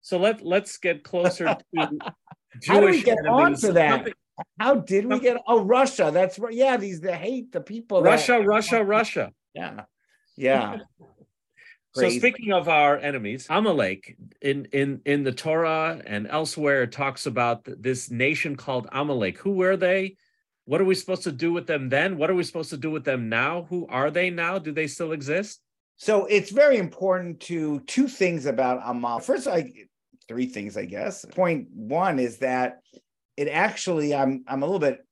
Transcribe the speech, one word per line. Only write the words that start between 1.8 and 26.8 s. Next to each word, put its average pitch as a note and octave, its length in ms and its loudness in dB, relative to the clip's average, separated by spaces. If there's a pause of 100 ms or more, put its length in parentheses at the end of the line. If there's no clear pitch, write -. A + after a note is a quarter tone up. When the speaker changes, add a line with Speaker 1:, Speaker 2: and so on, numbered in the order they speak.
Speaker 2:
How G3+ 100 8
do G3+ 80 10
we - 60 8
Speaker 1:
Jewish B3 120 4
Speaker 2:
get A3+ 140 4
Speaker 1:
enemies. C4 460 4
Speaker 2:
onto G3 80 2
that? D3+ 240 6
Speaker 1:
Something - 180 -6 (460)
Speaker 2:
How C4 160 4
did G3 300 0
we B3+ 100 2
Speaker 1:
something B3 180 2
Speaker 2:
get, A#3+ 140 -6
oh, A3+ 160 6
Russia, A3+ 500 2
that's F#3 240 2
right. A3+ 160 -6
Yeah, C4 220 4
these, G3 240 -6
the F3 160 -4
hate, A3 340 -8
the E3+ 100 -6
people G#3 420 -2
that A#3 60 8
Speaker 1:
Russia, A#3+ 320 6
Russia, G#3+ 440 2
Russia. G3 480 0 (200)
Speaker 2:
Yeah. G#2 300 -12 (540)
Yeah. C3 460 0
Speaker 1:
<laughs> - 40 -20 (1040)
So - 100 0
Speaker 2:
Crazy. B2 180 2
Speaker 1:
speaking A3+ 320 0
of E3+ 160 2
our D3 300 4
enemies, B2+ 520 -6
Amalek D3+ 680 0 (240)
in, C#3 260 -4
in, C#3 400 -2
in C#3+ 180 0
the C3 80 -2
Torah D#3+ 760 -2
and G#2 220 -6
elsewhere D3 580 0
talks C3+ 400 -6
about A#2+ 380 -2
th-, G#2+ 160 -14
this B2+ 320 -4
nation C#3+ 420 -2
called B2+ 380 -6
Amalek. C3 460 -2
Who G3 160 -2
were F#3 220 2
they? F#3+ 380 0 (520)
What D3+ 140 0
are G3 40 4
we F#3 100 4
supposed F#3 300 -4
to E3 80 -4
do D#3+ 200 -2
with E3+ 140 -4
them C#3 220 -2
then? D#3+ 280 0
What D#3 140 0
are F#3 60 2
we F3 80 0
supposed - 260 -8
to D#3+ 60 -10
do D#3 160 -6
with D3+ 100 -4
them B2+ 260 -2
now? D3 420 -2
Who F3 180 -6
are C3 200 0
they F3 220 0
now? F3 300 -4
Do D3+ 100 -8
they D#3 160 -4
still D#3+ 240 -6
exist? D#3 500 -6 (360)
Speaker 2:
So G3+ 300 2
it's G3 260 2
very C#4 240 6
important F3+ 640 -2